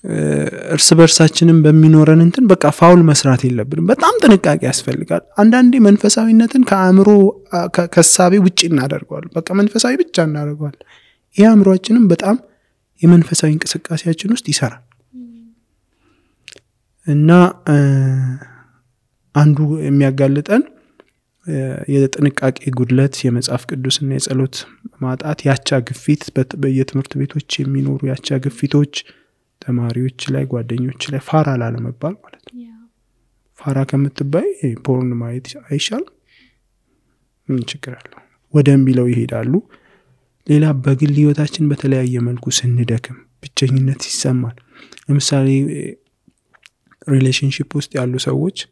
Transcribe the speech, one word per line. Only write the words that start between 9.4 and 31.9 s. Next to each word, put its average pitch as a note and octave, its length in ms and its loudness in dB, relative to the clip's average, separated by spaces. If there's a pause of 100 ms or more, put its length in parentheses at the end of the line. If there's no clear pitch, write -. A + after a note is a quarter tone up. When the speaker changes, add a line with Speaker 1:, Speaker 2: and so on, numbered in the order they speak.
Speaker 1:
መንፈሳዊ A3 440 0
ብቻ - 260 -4
እናደርገዋለን። D3 600 -8 (520)
ይህ G3+ 100 6
አእምሯችንም G#3+ 640 4
በጣም F#3+ 280 0 (680)
የመንፈሳዊ E3 480 4
እንቅስቃሴያችን E3 800 -6
ውስጥ B3 180 -4
ይሰራል። - 340 -6 (300)
Speaker 2:
ም። B3 140 -20 (1800)
Speaker 1:
እና፣ D3+ 240 2 (340)
እ፣ D3+ 120 0 (1600)
አንዱ D3 240 4 (220)
የሚያጋልጠን፣ C#3 840 0 (840)
እ፣ D#3+ 100 -8 (340)
የጥንቃቄ C#3 560 0 (240)
ጉድለት፣ B2+ 480 0
የመጽሐፍ A#2+ 480 -4
ቅዱስና C3 460 -6
የጸሎት C3 440 -4 (420)
ማጣት፣ C3 420 -8
የአቻ C3+ 420 -2
ግፊት፣ D3 480 -4
በት-፣ C3 260 -4
በየትምህርት C3+ 580 -4
ቤቶች C#3 420 -8
የሚኖሩ C3+ 480 -4
የአቻ C3+ 240 -8 (120)
ግፊቶች፣ C#3+ 540 -2 (680)
ተማሪዎች B2 680 -6
ላይ፣ C3+ 180 -4
ጓደኞች B2 600 -8
ላይ C3+ 120 -8
ፋራ D#3 360 -2
ላለመባል A#2+ 580 -8